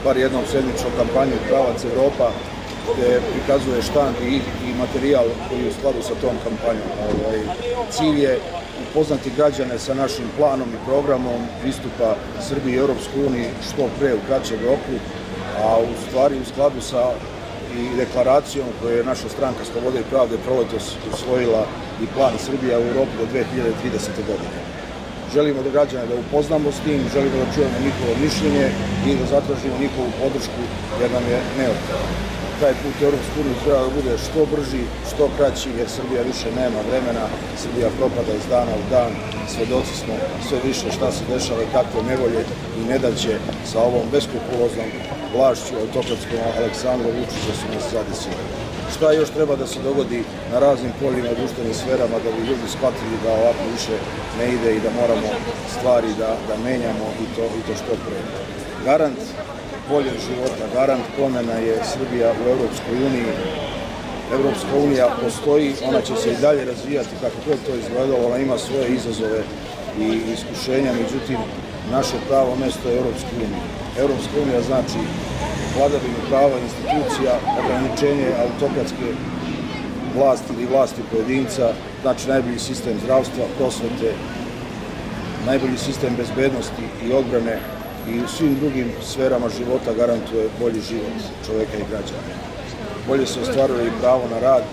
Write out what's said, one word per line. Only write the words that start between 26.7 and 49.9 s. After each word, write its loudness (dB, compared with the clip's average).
s -6
tim, 2
želimo 2
da 0
čujemo 2
njihovo 0
mišljenje 4
i 4
da 0
zatražimo 2
njihovu 0
podršku -2
jer 4
nam 2
je 4
neophodno. 0
Taj 6
put -2
u 4
Evropsku 2
uniju 0
treba 4
da 0
bude 0
što -2
brži, -2
što 2
kraći, 2
jer 0
Srbija -2
više -4
nema 0
vremena, 0
Srbija 0
propada 0
iz -4
dana 2
u -4
dan, 4
svedoci 0
smo -4
sve 0
više -2
šta 0
se -4
dešava 0
i -2
kakve 2
nevolje 2
i -2
nedaće 2
sa -2
ovom 4
beskrupuloznom 0
vlašću 2
autokratskom -2
Aleksandra 0
Vučića -4
su -6
nas -4
zadesile. -4
Šta 4
još 4
treba 2
da -2
se -6
dogodi 0